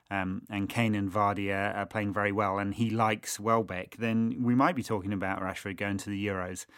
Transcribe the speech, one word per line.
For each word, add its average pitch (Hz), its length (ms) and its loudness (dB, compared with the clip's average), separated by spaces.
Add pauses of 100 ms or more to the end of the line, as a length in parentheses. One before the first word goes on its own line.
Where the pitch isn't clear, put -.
(100)
um, 95 380 -2
and 101 220 -2
Kane 113 240 2
and 98 180 0
Vardy 101 380 2
are, 101 260 0
are 101 80 -2
playing 101 300 -2
very 101 180 2
well, 98 260 0
and 101 160 -2
he 113 140 2
likes 110 500 0
Welbeck, 104 600 0
then 113 440 2
we 120 120 4
might 151 200 6
be 120 80 -2
talking 101 300 -2
about 95 300 -2
Rashford 95 340 -6
going 101 220 -2
to 101 100 -8
the 101 180 -2
Euros. 92 380 -4 (140)